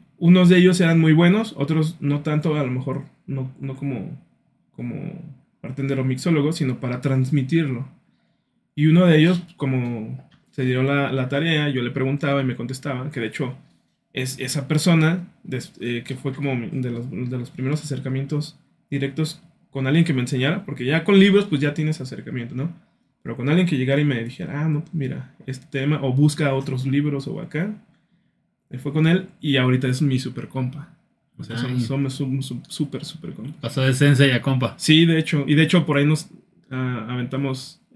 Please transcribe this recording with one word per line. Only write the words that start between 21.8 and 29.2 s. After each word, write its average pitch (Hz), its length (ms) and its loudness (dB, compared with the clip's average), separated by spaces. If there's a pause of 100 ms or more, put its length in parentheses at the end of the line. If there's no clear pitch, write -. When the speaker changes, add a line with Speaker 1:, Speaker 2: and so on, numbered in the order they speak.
Speaker 1:
acercamiento, 123 540 -10
¿no? 151 180 -6 (500)
Pero 117 140 -10
con 123 120 -4
alguien 175 180 4
que 160 100 0
llegara 131 240 2
y 151 40 2
me 127 200 0
dijera, 117 380 -8
"Ah, 160 60 0
no, 147 120 0
pues - 140 -14
mira, 131 400 -6 (120)
este 131 240 -12
tema", 143 320 -2
o 131 100 0
busca 147 420 2
otros 131 320 -4
libros 139 420 -2
o 110 120 -8
acá. 196 340 -6 (960)
Eh, 127 80 -12
fue 139 140 -6
con 156 140 2
él 175 220 2 (120)